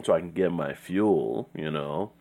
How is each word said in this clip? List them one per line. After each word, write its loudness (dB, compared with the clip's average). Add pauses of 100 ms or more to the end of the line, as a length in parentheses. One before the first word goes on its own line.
so 2
I 6
can -8
get 2
my -4
fuel, 2
you -4
know? -4 (100)